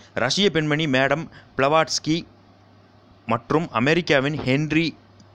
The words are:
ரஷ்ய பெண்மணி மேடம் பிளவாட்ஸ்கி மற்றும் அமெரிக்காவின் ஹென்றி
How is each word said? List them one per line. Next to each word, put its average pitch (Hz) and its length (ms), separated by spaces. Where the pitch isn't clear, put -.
ரஷ்ய 165 360
பெண்மணி 151 360
மேடம் 135 420
பிளவாட்ஸ்கி 156 720
மற்றும் 135 440
அமெரிக்காவின் 143 680
ஹென்றி 147 580